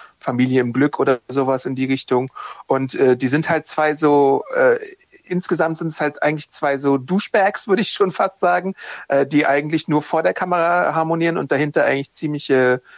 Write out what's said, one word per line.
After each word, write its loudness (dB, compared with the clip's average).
Familie 0
im -2
Glück 0
oder 2
sowas -2
in -6
die -2
Richtung. -2
Und, -2
äh, 4
die -2
sind 0
halt -2
zwei 0
so, 2
äh, 4
insgesamt -2
sind -4
es -6
halt -4
eigentlich -2
zwei -2
so 2
Douchebags, 0
würde 2
ich -4
schon 0
fast -4
sagen, 0
äh, 2
die 2
eigentlich 0
nur 2
vor -2
der 2
Kamera 0
harmonieren 0
und -2
dahinter 0
eigentlich -2
ziemliche 2